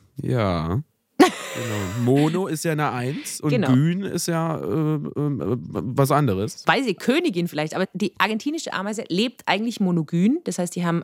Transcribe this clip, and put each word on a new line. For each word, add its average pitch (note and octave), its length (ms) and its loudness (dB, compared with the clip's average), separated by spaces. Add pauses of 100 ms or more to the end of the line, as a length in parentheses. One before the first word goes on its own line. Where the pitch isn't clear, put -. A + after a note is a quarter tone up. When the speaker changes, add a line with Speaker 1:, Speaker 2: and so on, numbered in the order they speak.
(220)
Speaker 1:
Ja. G2+ 600 0 (380)
Speaker 2:
<laughs> - 40 10 (320)
Speaker 1:
Genau. A2 500 -4
Mono D#3 420 4
ist D#3+ 160 -4
ja E3 100 0
eine D3 180 0
Eins B2+ 500 -6
und D3+ 80 0
Speaker 2:
Genau. D3 240 4
Speaker 1:
Gyn E3 300 4
ist - 240 -4
ja, E3 320 -2
äh, D3+ 360 -2
äh, D3 40 -4 (160)
was B2+ 960 -2
anderes. A2+ 560 0
Speaker 2:
Weiß A3 180 2
ich, G3 120 0
Königin A#3+ 500 0
vielleicht, D#3 280 -4
aber F#3 180 0
die F#3+ 260 -4
argentinische A3 520 -2
Ameise G3+ 380 -4
lebt A3 380 0
eigentlich G#3 320 0
monogyn. F3+ 640 2
Das F#3 160 -4
heißt, F3 160 -4
die F3 100 -2
haben E3+ 180 0